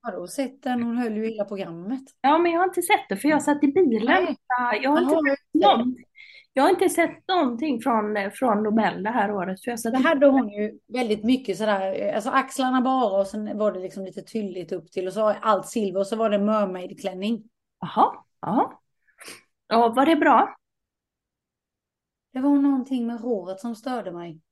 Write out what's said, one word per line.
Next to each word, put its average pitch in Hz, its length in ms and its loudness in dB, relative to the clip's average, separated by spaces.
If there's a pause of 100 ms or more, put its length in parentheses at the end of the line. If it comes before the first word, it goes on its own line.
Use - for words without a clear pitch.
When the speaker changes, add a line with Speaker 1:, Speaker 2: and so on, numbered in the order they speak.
Speaker 1:
Har 180 180 -8
du 175 80 -12
sett 262 340 -8
den? 247 200 -2
Hon 233 160 -2
höll 226 180 -2
ju 220 120 -4
hela 214 160 -4
programmet. 190 580 -8 (180)
Speaker 2:
Ja, 294 180 4
men 349 140 2
jag 339 80 0
har 370 40 4
inte 370 180 -2
sett 403 260 0
det 196 80 -2
för 277 120 0
jag 302 140 2
satt 294 220 2
i - 20 4
bilen. 285 720 2 (220)
Speaker 1:
Nej. 240 240 -2
Speaker 2:
Jag 262 80 2
har 294 40 4
Speaker 1:
Men 320 100 4
Speaker 2:
inte 277 100 2
Speaker 1:
hon 311 140 2
Speaker 2:
sett 277 100 0 (140)
någon-, 254 440 2 (560)
jag 269 100 2
har 339 80 6
inte 370 180 2
sett 330 400 -2
någonting 277 520 0
från, 214 540 0
från 214 280 0
Nobel 208 400 0
det 214 80 -4
här 214 220 0
året. 190 320 -6
För 240 60 -6
jag 233 100 -6
satt 226 120 -4
Speaker 1:
Det 269 80 0
Speaker 2:
i - 20 2
Speaker 1:
hade 294 240 4
hon 262 220 4
ju 208 300 -6 (100)
väldigt 214 360 -2
mycket 233 340 0
sådär, 202 560 -2
alltså 214 160 -4
axlarna 262 500 0
bara 240 400 0
och 196 60 0
sen 214 320 -8
var 208 140 0
det 185 80 -8
liksom 185 240 -10
lite 185 180 -14
tylligt 185 500 -8
upp 175 200 -10
till 185 140 -4
och 185 60 -6
så 214 160 0
allt 208 380 0
silver 196 340 -2
och 196 60 0
så 220 100 -6
var 220 140 0
det 208 80 0
mermaid-klänning. 196 1040 -4 (380)
Speaker 2:
Jaha, 233 320 2 (280)
ja. - 400 -2 (880)
Ja, 233 200 4
var 254 180 2
det 320 100 4
bra? 294 400 4 (1800)
Speaker 1:
Det 254 80 -8
var 285 100 2
någonting 269 560 2
med 233 140 -6
håret 190 400 -4
som 233 140 -8
störde 214 380 -8
mig. 170 280 -14 (120)